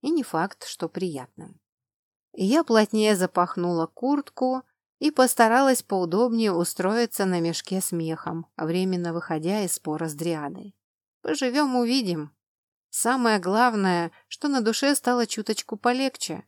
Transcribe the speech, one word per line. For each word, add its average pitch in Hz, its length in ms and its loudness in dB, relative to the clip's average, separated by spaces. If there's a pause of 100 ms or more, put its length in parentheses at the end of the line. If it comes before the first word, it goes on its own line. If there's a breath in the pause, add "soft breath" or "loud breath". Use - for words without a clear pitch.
И 254 80 -4
не 320 140 0
факт, - 420 -4
что - 240 -8
приятным. 170 680 -8 (720)
Я 247 300 2
плотнее 214 520 4
запахнула 175 720 0
куртку 262 760 -2 (360)
и 302 120 2
постаралась 254 720 4
поудобнее 208 680 0
устроиться 190 760 0
на 180 140 0
мешке 170 400 -2
с - 120 -6
мехом, 160 560 -6 (100)
временно 175 560 -2
выходя 170 500 -2
из 175 100 -2
спора 160 340 -4
с 151 80 -6
Дриадой. 160 600 -6 (460)
Поживем – 262 540 0
увидим. 226 560 0 (580)
Самое 233 500 2
главное, 190 720 2 (160 soft breath)
что - 200 -6
на 277 140 2
душе 247 340 2
стало 247 320 0
чуточку - 500 -6
полегче 247 720 -2